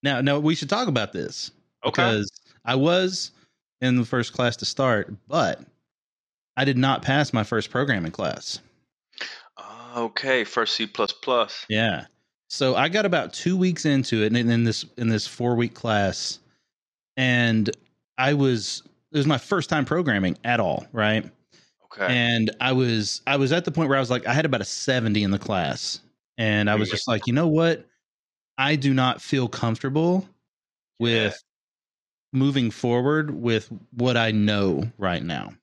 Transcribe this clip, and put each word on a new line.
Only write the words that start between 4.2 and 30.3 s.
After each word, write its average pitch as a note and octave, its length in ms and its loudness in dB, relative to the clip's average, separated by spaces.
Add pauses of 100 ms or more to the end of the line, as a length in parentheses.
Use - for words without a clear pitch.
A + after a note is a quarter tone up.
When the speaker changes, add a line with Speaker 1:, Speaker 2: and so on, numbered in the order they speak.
Speaker 1:
class A#2+ 240 0
to - 80 -10
start, A#2 480 0 (140)
but C3+ 340 -2 (960)
I C3+ 80 2
did C3+ 140 2
not C3+ 240 2
pass C#3 300 0
my A2 100 2
first G#2+ 260 -4
programming A#2 420 -2
class. - 480 -6 (1400)
Speaker 2:
Okay, A#2+ 480 0
first A2 320 -2
C A2+ 120 -4
plus G#2 240 -2
plus. - 580 -2
Speaker 1:
Yeah. G#2+ 360 0 (440)
So C3 260 0
I C3 120 2
got G3+ 180 0
about D#3+ 280 -2
two F#3 240 -2
weeks F3+ 280 0
into C3+ 380 2
it, G#2+ 40 2
and A2+ 100 2
in A#2 260 2
this, A2+ 220 -2 (120)
in A#2 120 0
this A2 180 0
four-week A#2+ 460 -2
class, G2+ 640 -2 (800)
and A#2+ 520 2 (480)
I C3 180 2
was, C3 480 0 (280)
it D#3 60 -2
was C#3 100 2
my D3 100 2
first F3 320 -2
time D3+ 160 0
programming A2+ 600 0
at A#2+ 160 2
all, F2 320 -2
right? A2 320 0 (720)
Speaker 2:
Okay. F#2+ 140 0
Speaker 1:
And A#2 380 2 (100)
I C3 120 0
was, A#2 520 0
I C#3 120 0
was C3+ 140 2
at F3 140 0
the E3 60 -4
point D#3 180 0
where C3+ 80 4
I C3+ 40 2
was B2 100 -2
like, A#2+ 160 -2
I A#2 60 0
had D#3 120 2
about C3 160 0
a G2 40 -4
seventy A2+ 580 0
in G2 80 2
the G2 80 2
class. F2 600 -4 (380)
And G#2 320 2
I G#2+ 60 4
was G#2+ 140 0
Speaker 2:
Mm-hmm. F2+ 60 -2
Speaker 1:
just - 120 -6
like, A2 200 -2
"You A#2+ 60 0
know D#3+ 140 2
what? D#3+ 380 2 (720)
I C#3+ 180 2
do C3+ 180 2
not B2+ 280 2
feel C3 260 -2
comfortable D3+ 800 0 (720)